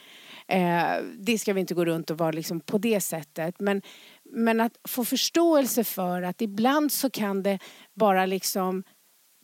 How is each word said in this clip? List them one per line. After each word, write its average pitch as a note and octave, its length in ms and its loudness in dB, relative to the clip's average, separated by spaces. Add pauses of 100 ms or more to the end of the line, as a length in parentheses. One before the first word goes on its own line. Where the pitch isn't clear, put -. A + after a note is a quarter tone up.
(480)
Eh, F3 560 2 (160)
det G#3+ 180 0
ska G3+ 160 -2
vi F#3+ 80 0
inte F3 120 -4
gå E3+ 120 0
runt E3 260 -2
och D#3+ 60 -4
vara D#3+ 140 0
liksom E3 280 -6
på - 180 -2
det G#3 240 0
sättet. D#3+ 580 -6
Men, G3+ 220 0 (520)
men A3+ 280 2
att A#3 120 0 (140)
få A#3+ 180 -4
förståelse C#4 800 2
för F3+ 380 -4
att F3+ 200 -6
ibland A#3+ 500 2
så - 180 0
kan G3 340 -2
det G3 160 0 (360)
bara F#3+ 300 4
liksom F#3+ 580 -2 (600)